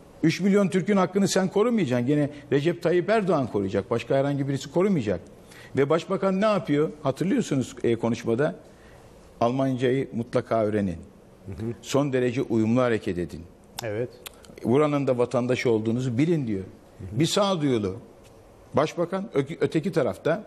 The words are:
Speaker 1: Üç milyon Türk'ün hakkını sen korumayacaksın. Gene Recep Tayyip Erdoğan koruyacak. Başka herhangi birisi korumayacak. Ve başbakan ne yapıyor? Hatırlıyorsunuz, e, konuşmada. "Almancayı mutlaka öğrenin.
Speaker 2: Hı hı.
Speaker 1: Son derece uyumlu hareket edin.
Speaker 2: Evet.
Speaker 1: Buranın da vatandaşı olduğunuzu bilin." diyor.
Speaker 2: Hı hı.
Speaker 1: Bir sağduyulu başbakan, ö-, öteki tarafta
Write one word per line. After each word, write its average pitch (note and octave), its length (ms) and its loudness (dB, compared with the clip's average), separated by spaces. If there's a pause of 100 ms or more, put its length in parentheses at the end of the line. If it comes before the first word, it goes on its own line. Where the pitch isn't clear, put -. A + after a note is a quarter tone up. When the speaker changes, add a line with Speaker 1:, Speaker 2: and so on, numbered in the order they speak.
(220)
Speaker 1:
Üç D#3+ 180 2
milyon G3 280 4
Türk'ün F#3+ 280 0
hakkını F#3 320 2
sen F#3+ 200 2
korumayacaksın. F#3+ 580 2
Gene D3 240 2 (220)
Recep D#3+ 300 0
Tayyip F3 280 2
Erdoğan F3+ 360 2
koruyacak. G2 440 -2
Başka A#2 260 -2
herhangi C#3 320 0
birisi C#3 240 -4
korumayacak. D#3 480 0 (560)
Ve C#3 140 4
başbakan F#3 500 0
ne G#3+ 60 2
yapıyor? D#3 440 0 (120)
Hatırlıyorsunuz, D3+ 840 -2
e, A#2 120 2
konuşmada. A#2 580 -2 (880)
"Almancayı C3 720 0
mutlaka A2+ 520 -2
öğrenin. G2+ 320 0 (500)
Speaker 2:
Hı G2 60 -12
hı. G#2 140 -8 (160)
Speaker 1:
Son C#3 300 0
derece B2+ 300 0
uyumlu A2+ 380 2
hareket A2 380 0
edin. E2 240 -6 (400)
Speaker 2:
Evet. A#2 260 -4 (560)
Speaker 1:
Buranın C#3+ 420 2
da B2+ 120 2
vatandaşı B2 520 0
olduğunuzu A2+ 480 0
bilin." D#3 280 2
diyor. F#2+ 180 -4 (340)
Speaker 2:
Hı F#2 180 -12
hı. C3+ 40 2
Speaker 1:
Bir D#3+ 60 4
sağduyulu D3 720 0 (800)
başbakan, E3+ 600 -2
ö-, C#3 260 -2
öteki D#3+ 320 0
tarafta C#3+ 540 -2